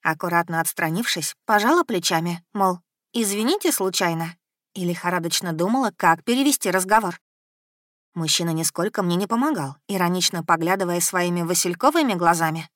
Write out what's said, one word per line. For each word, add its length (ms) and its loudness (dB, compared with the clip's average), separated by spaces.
Аккуратно 580 0
отстранившись, 720 -2
пожала 400 2
плечами, 580 -2
мол, 240 2
«Извините 600 0
случайно», 640 -2
и 100 -6
лихорадочно 680 -2
думала, 440 0
как 260 2
перевести 480 2
разговор. 500 2
Мужчина 360 -2
нисколько 520 -2
мне 140 0
не 100 -2
помогал, 500 -2
иронично 560 -2
поглядывая 560 2
своими 420 0
васильковыми 720 2
глазами. 600 0